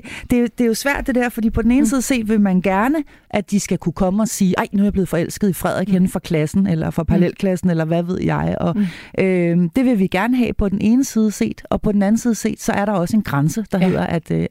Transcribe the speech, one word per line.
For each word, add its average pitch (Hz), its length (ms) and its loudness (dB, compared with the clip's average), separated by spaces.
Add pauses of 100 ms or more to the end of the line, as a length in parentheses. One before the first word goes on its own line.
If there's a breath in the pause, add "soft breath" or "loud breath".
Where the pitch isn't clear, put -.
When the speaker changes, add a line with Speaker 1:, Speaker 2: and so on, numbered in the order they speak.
(300 loud breath)
Speaker 1:
det, 240 280 0
det 247 60 0
er 233 40 2
jo 226 60 2
svært 277 340 -2
det 262 80 -2
der, 247 140 0
fordi 226 200 -2
på 226 120 0
den 226 100 4
ene 262 100 4
Speaker 2:
Mm. 302 40 4
Speaker 1:
side 262 160 0
set 226 280 -2
vil 214 120 2
man 185 200 4
gerne, 226 420 0 (260 soft breath)
at - 220 -4
de 202 80 2
skal - 180 -2
kunne - 160 -2
komme 196 300 0
og 208 40 0
sige, 185 300 0
"Ej, 196 160 -2
nu 202 60 0
er 202 60 4
jeg 202 80 0
blevet 190 160 0
forelsket - 400 -2
i 175 40 0
Frederik 185 340 -2
Speaker 2:
Mm. 202 60 0
Speaker 1:
henne 185 160 4
fra 180 100 -6
klassen, 170 480 0
eller 160 220 -2
fra 165 140 -2
Speaker 2:
Mm. 151 40 -2
Speaker 1:
parallelklassen, 185 600 2
eller 160 160 0
hvad 165 180 0
ved 180 180 -4
jeg." 160 380 0
Og, 175 180 -2
Speaker 2:
Mm. - 460 -4
Speaker 1:
øhm, 175 460 2
det 254 160 0
vil 247 140 2
vi 190 80 2
gerne 226 300 0
have 240 160 0
på 202 160 0
den 196 120 -2
ene 240 220 4
side 220 280 0
set, - 380 -4
og 190 120 0
på 214 100 0
den 202 120 2
anden 208 160 2
side 233 160 0
set, - 260 -4
så - 100 -2
er 196 140 0
der 214 80 0
også 180 240 0
en 208 60 2
grænse, 160 480 -2
der 196 80 0
Speaker 2:
Ja. 180 80 4
Speaker 1:
hedder, 180 180 0
at, - 260 -4
øh, 165 200 0